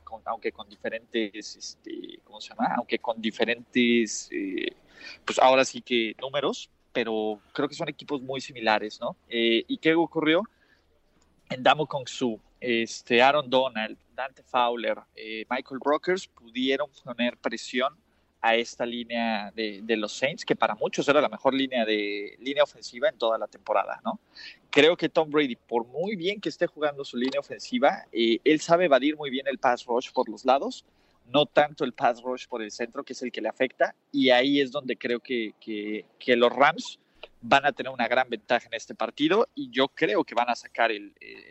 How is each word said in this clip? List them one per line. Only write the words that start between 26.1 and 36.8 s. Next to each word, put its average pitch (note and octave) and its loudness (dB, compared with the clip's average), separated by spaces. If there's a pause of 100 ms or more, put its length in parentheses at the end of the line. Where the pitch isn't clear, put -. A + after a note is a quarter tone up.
bien G3 -4
que D#3+ -4
esté - -2
jugando C#3+ -4
su - -10
línea C3 0
ofensiva, D3 -2
eh, A2+ 2
él D3+ 6
sabe E3+ 4
evadir C#3+ 4
muy D3 -8
bien C3 -4
el C3+ -2
pass B2 0
rush B2 -2
por A#2+ -2
los G#2+ -10
lados, C#3 2 (420)
no C#3+ 2
tanto D3+ 2
el B2 -4
pass B2 0
rush B2+ -8
por A#2+ -8
el G#2+ -6
centro, A#2+ -8
que C3 -10
es - -12
el B2 -6
que - -8
le A2 -2
afecta, C3 -2 (180)
y C3+ 4
ahí C3+ 6
es C3+ 0
donde B2 -6
creo A#2+ -2
que, A2+ -4
que, G#2 -8 (140)
que B2 4
los A#2+ 6
Rams D3 0 (420)